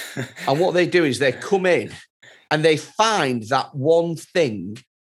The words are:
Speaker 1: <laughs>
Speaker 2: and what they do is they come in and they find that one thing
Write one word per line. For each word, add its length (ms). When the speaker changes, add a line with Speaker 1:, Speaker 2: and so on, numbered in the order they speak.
Speaker 1:
<laughs> 280
Speaker 2:
and 120
what 140
they 120
do 180
is 140
they 140
come 340
in 260
and 120
they 140
find 680
that 300
one 420
thing 640